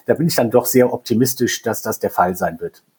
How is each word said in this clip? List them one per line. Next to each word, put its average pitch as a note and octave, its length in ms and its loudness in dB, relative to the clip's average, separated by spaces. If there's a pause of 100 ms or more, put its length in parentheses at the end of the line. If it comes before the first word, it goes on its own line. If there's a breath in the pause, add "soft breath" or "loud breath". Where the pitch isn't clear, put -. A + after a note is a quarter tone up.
da A#2 80 2
bin E3 140 0
ich - 80 0
dann A#2 160 0
doch A#2+ 160 2
sehr B2 260 4
optimistisch, A#2 720 0
dass A2 180 -4
das G#2+ 160 -4
der - 140 -4
Fall F#2+ 240 0
sein - 260 -4
wird. - 220 -12 (160)